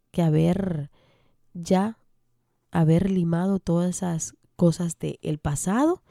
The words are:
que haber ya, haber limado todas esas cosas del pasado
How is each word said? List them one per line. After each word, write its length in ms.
que 120
haber 680
ya, 460
haber 380
limado 500
todas 380
esas 380
cosas 420
del 380
pasado 720